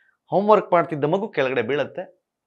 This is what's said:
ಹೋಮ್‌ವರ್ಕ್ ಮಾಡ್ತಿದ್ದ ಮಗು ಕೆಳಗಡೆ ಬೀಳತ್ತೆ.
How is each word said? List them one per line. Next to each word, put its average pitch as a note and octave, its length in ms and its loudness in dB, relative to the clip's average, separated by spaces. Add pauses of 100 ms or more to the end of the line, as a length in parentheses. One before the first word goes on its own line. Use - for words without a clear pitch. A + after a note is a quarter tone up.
(260)
ಹೋಮ್‌ವರ್ಕ್ G3+ 460 2
ಮಾಡ್ತಿದ್ದ D#3 320 0
ಮಗು G3 240 -2
ಕೆಳಗಡೆ C3 340 -2
ಬೀಳತ್ತೆ. C#3 600 -6 (240)